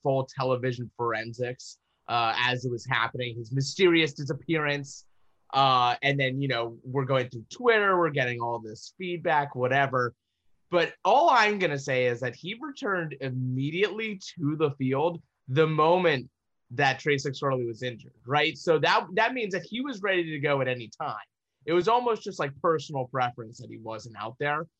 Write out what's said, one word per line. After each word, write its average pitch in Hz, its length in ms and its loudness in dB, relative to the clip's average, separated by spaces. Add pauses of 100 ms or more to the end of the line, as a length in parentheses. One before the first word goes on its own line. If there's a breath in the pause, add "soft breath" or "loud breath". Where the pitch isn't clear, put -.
full 135 240 0 (100)
television 127 580 -2
forensics, 117 840 -6 (300)
uh, 117 280 2
as 123 280 0
it 123 60 -2
was 117 140 -6
happening, 120 500 -2
his 117 160 -12
mysterious 160 640 2
disappearance. 143 920 -4 (480)
Uh, 127 500 4
and 139 160 2
then, 131 220 0
you 139 60 0
know, 117 360 -2
we're 131 220 -2
going 131 240 0
through 117 200 -12
Twitter, 208 480 4
we're 165 120 4
getting 123 320 -2
all 117 180 -4
this 110 380 -16
feedback, 165 580 -2
whatever. 127 580 0 (560)
But 170 240 2 (100)
all 269 260 6
I'm 214 280 4
gonna 151 220 0
say 131 260 0
is 120 140 0
that 123 160 -4
he 190 260 -10
returned 196 600 -4
immediately 151 1000 -2 (160)
to 151 200 -2
the 151 160 0
field 143 500 -2 (260)
the 151 200 4
moment 156 600 4 (420)
that 131 280 2
Trace 143 260 0
McSorley 135 420 -2
was 117 160 -8
injured, 120 300 -8 (140)
right? 151 300 2
So 165 220 2
that, 185 260 4 (100)
that 226 180 2
means 220 200 -4
that 175 100 -4
he 226 180 -8
was 262 200 -8
ready 190 300 2
to 151 80 -6
go 143 220 0
at 127 60 -2
any 123 220 -4 (100)
time. 139 160 -6 (500)
It 156 80 -2
was 180 140 2
almost 233 360 2
just, 190 160 -8
like, 147 120 -2 (100)
personal 147 440 0
preference 120 540 -4
that 113 100 -16
he 113 80 -16
wasn't 110 420 -12
out 113 180 -10
there. 147 300 -2 (120)